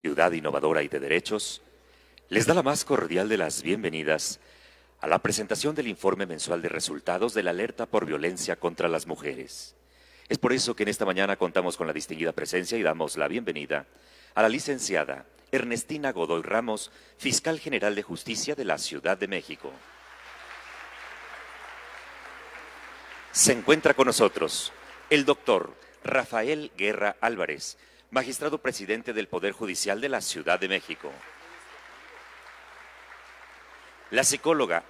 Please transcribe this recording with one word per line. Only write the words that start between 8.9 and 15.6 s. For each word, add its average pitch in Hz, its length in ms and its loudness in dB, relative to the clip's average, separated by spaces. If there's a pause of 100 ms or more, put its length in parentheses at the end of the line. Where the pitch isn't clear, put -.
mujeres. 69 680 -10 (540)
Es 113 100 0
por 120 140 4
eso 123 240 0
que 104 80 0
en 104 60 0
esta 101 140 0
mañana 98 300 2
contamos 90 420 2
con 82 120 -2
la 78 40 -2
distinguida 80 380 -2
presencia 90 480 -2
y 101 60 0
damos 78 320 0
la 73 100 0
bienvenida 78 580 -4 (520)
a 107 60 6
la 110 60 8
licenciada 95 800 -2 (240)
Ernestina 131 600 -2